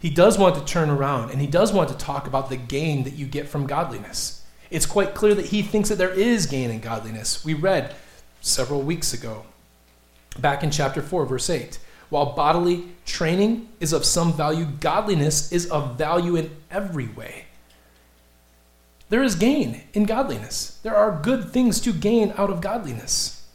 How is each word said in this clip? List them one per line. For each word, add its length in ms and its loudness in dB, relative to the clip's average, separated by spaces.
He 80 -2
does 300 6
want 160 6
to 100 -4
turn 240 0
around, 420 0
and 100 -2
he 60 0
does 260 2
want 180 2
to 60 -6
talk 300 -6
about 220 -2
the 80 -6
gain 480 -2
that 80 -8
you 140 -8
get 200 -6
from 200 -4
godliness. 760 -6
It's 160 0
quite 280 2
clear 200 4
that 120 -2
he 160 0
thinks 280 0
that 80 -2
there 120 2
is 360 2
gain 240 -2
in 100 -6
godliness. 640 -6
We 100 -2
read 400 0
several 400 0
weeks 320 -2
ago, 320 -10
back 240 0
in 80 0
chapter 320 -2
four, 240 -2
verse 240 -2
eight. 280 -4
"While 260 0
bodily 540 2
training 640 0
is 120 0
of 140 2
some 260 4
value, 320 0
godliness 880 0
is 140 0
of 320 -2
value 380 0
in 200 -4
every 360 -4
way." 380 -14
There 140 4
is 100 2
gain 480 2
in 120 4
godliness. 800 -4
There 100 -4
are 260 4
good 320 0
things 280 4
to 120 2
gain 460 4
out 100 2
of 120 -2
godliness. 840 -4